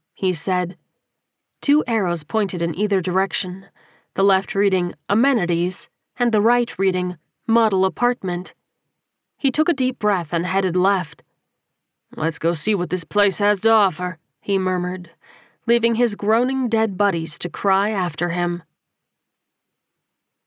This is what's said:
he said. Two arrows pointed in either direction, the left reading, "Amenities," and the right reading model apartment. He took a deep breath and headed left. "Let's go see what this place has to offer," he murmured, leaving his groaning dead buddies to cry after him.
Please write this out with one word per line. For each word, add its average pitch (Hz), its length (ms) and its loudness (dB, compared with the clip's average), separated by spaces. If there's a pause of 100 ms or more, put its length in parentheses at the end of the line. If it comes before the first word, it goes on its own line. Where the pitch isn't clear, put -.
(140)
he 185 200 -2
said. 180 440 -2 (840)
Two 294 260 2
arrows 180 360 0
pointed 202 380 -2
in 170 140 0
either 196 240 0
direction, 190 680 -2 (480)
the 196 80 2
left 190 300 2
reading, 190 420 2 (120)
"Amenities," 185 800 0 (280)
and 240 140 0
the 208 100 2
right 240 360 2
reading 180 400 0 (300)
model 220 380 4
apartment. 185 680 -2 (840)
He 269 140 0
took 311 160 0
a 339 60 2
deep 254 260 -2
breath 190 320 0
and 170 140 0
headed 185 300 0
left. 185 480 0 (920)
"Let's 160 240 -4
go 170 140 0
see 208 220 -2
what 175 160 -2
this 180 120 -2
place 202 360 0
has 208 220 2
to 220 100 2
offer," 185 480 0 (200)
he 196 200 -2
murmured, 180 500 -4 (560)
leaving 233 300 2
his 226 180 0
groaning 247 560 0
dead 220 280 0
buddies 175 420 -2
to 170 100 -4
cry 196 400 0
after 180 400 -2
him. 175 320 -2 (1900)